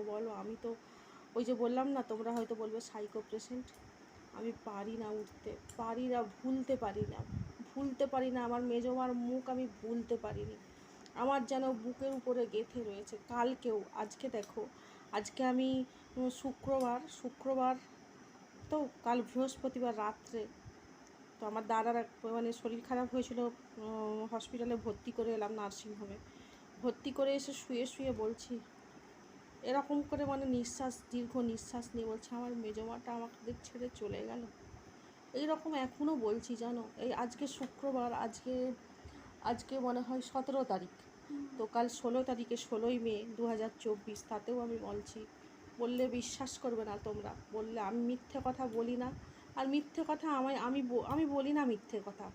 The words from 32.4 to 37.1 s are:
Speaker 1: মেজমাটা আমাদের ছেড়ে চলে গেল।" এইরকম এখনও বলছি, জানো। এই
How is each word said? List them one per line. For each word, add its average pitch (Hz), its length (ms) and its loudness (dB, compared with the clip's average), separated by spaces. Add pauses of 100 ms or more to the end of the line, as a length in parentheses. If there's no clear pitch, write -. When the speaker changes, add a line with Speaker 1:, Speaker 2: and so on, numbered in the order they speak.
Speaker 1:
মেজমাটা 226 580 -4
আমাদের 233 500 -6
ছেড়ে 247 320 -6
চলে 202 300 -4
গেল।" 233 180 -6 (880)
এইরকম 311 420 2
এখনও 285 420 2
বলছি, 220 380 2
জানো। 233 280 -2 (140)
এই 247 160 0